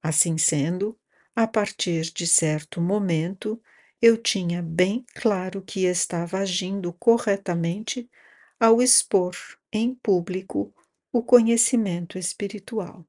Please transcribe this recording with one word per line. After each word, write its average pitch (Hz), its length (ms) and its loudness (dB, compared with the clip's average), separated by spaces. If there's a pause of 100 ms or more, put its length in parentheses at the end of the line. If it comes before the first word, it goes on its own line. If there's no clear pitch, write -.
Assim 160 360 0
sendo, 180 600 -2 (380)
a 226 100 2
partir 180 680 -2
de 170 140 -6
certo 151 540 0
momento, 190 800 -2 (400)
eu 233 160 6
tinha 175 460 -2
bem 180 420 0 (100)
claro 190 460 -2
que 185 240 -4
estava 175 540 -2
agindo 185 560 -4
corretamente 202 1160 0 (480)
ao 226 220 6
expor 185 560 2 (340)
em 233 240 0
público 190 800 -2 (380)
o 233 100 2
conhecimento 226 960 2
espiritual. 190 920 -8